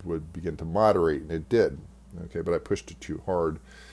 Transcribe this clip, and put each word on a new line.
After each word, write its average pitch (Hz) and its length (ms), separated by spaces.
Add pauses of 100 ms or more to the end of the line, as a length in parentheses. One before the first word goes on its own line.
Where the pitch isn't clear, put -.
would 82 300
begin 82 240
to 80 80
moderate, 87 560
and 78 100
it 80 160
did. 82 300 (460)
Okay, 85 180
but 85 100
I 82 60
pushed - 320
it - 100
too 78 240
hard. 82 340 (340)